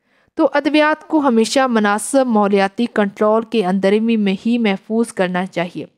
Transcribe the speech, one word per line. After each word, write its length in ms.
तो 80
अद्वियात 580
को 160
हमेशा 480
मुनासिब 600
माहौलियाती 580
कंट्रोल 560
के 120
अंदर 360
में 420
ही 180
महफूज 540
करना 340
चाहिए। 400